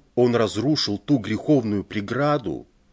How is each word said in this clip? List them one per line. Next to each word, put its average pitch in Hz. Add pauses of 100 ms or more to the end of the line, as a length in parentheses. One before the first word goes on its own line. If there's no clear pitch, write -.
(160)
Он 123
разрушил 110
ту 147
греховную 107
преграду, 117 (260)